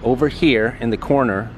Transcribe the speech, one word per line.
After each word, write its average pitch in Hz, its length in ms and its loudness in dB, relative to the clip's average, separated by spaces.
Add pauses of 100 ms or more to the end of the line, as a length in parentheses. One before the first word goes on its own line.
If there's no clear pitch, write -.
over 127 240 2
here 120 520 2
in 117 100 -2
the 107 80 -2
corner. 113 600 0